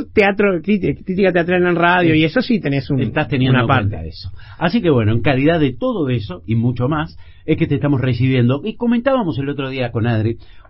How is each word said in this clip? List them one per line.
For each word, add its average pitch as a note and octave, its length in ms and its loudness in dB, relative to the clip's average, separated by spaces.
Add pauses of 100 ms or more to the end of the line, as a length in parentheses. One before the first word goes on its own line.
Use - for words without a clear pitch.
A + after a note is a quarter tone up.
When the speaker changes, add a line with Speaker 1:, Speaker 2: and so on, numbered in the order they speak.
(120)
Speaker 1:
teatro, G3+ 500 2
críti-, F3+ 420 0
crítica F#3 280 0
teatral F3 320 2
en F3 120 2
radio E3+ 400 4
y D#3+ 80 4
eso D#3+ 180 0
sí A3+ 180 0
tenés C#3 300 -2
un, C3+ 100 0
Speaker 2:
Estás A#2+ 280 -2
teniendo C3 260 2
Speaker 1:
una B2+ 80 4
Speaker 2:
en A#2+ 60 0
Speaker 1:
parte. A#2 220 2
Speaker 2:
cuenta E2 180 -8
eso. - 220 -12 (280)
Así F3+ 240 0
que E3+ 80 4
bueno, A2+ 220 4
en A#2 100 0
calidad D3+ 380 2
de C3 180 2
todo G#3+ 300 -2
eso B2 360 -6
y A2 120 -2
mucho A#2+ 320 0
más, D#3 280 -4 (300)
es D#3 100 2
que D#3+ 100 0
te D3 100 0
estamos C#3+ 240 0
recibiendo. B2+ 600 2
Y G#3+ 140 -6
comentábamos A#3+ 640 0
el C#3 100 -6
otro C#3 220 -6
día B2+ 200 -4
con A#2 160 -2
Adri A2+ 300 0 (340)